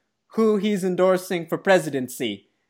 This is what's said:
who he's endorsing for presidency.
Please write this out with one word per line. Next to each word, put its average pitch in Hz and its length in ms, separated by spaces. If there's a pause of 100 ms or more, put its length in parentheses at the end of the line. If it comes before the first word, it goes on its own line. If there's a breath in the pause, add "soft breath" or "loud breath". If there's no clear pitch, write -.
(340)
who 220 220
he's 202 260
endorsing 180 640
for 165 100
presidency. 135 920 (220)